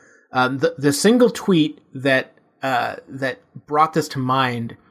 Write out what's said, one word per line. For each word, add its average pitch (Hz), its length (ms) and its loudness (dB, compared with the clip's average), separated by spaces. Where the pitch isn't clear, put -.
Um, 127 240 0
the, 160 200 0
the 143 140 0
single 226 380 4
tweet 156 500 0
that, 131 400 -2
uh, 117 360 -2
that 131 320 -8
brought 151 280 2
this 151 160 0
to 139 100 -8
mind, 127 560 -2